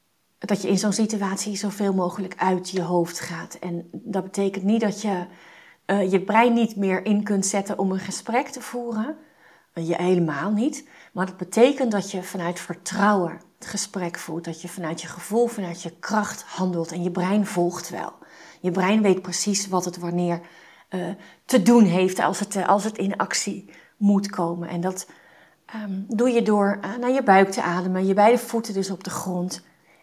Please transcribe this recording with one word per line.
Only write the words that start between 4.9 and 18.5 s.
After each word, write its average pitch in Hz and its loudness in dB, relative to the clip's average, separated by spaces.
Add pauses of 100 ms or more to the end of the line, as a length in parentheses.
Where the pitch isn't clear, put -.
je, 185 -2 (600)
eh, 196 0
je 196 2
brein 226 4
niet 226 2
meer 196 0
in 208 2
kunt 202 0
zetten 202 -2
om 190 0
een 190 -2
gesprek 220 -4
te - -14
voeren. 240 -6 (560)
Je 165 -2
helemaal 175 0
niet. 220 -2 (260)
Maar 185 -2
dat 180 -12
betekent 247 4
dat 196 -2
je 185 -6
vanuit 175 -6
vertrouwen 185 0 (180)
het - -16
gesprek 180 -6
voert. 170 -10
Dat 170 -10
je 180 -14
vanuit 170 -6
je 175 -12
gevoel, 226 0
vanuit 185 -6
je - -12
kracht - -2
handelt. 175 -4
En 175 -4
je 180 0
brein 190 2
volgt 175 -2
wel. - -8 (480)